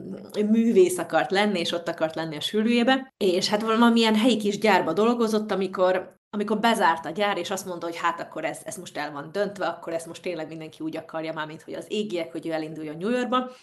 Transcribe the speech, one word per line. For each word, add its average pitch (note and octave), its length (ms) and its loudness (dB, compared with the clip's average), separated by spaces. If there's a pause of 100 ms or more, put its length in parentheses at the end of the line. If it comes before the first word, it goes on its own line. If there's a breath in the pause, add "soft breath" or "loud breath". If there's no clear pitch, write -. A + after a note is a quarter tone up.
(500)
művész F#3+ 480 6
akart D#3+ 320 0
lenni, G3 280 2
és E3+ 140 -2
ott E3+ 160 -4
akart D#3+ 260 -2
lenni D#3+ 220 -6
a D#3 40 -8
sűrűjébe, A#3+ 760 2
és F#3+ 320 2
hát G#3+ 140 0
valamilyen A3+ 520 6
helyi G#3+ 220 4
kis G3 220 -2
gyárba F3 340 4
dolgozott, G#3+ 600 2
amikor, F#3 680 0 (120)
amikor G#3 260 -2
bezárt F#3+ 480 2
a D3 40 -6
gyár, G3+ 280 0
és F3 120 -6
azt F#3+ 160 -4
mondta, E3+ 200 -8
hogy E3 100 -8
hát E3+ 240 -2
akkor - 240 -8
ez, D3+ 200 -6
ez - 120 -12
most F3 200 -14
el D3 160 -6
van D3+ 200 -12
döntve, F#3+ 340 -2
akkor E3 260 -6
ezt E3 140 -4
most E3 160 -16
tényleg D#3+ 260 -6
mindenki D#3 340 -12
úgy D#3 140 -6
akarja D#3+ 360 -8
már, D#3 140 -6
mint D#3 160 -14
hogy D#3 120 -12
az E3 140 -10
égiek, F3 440 -4
hogy D#3 140 -8
ő D#3+ 40 -4
elinduljon D#3 460 -6
New F3+ 140 -4
Yorkba. B3 400 -2 (120)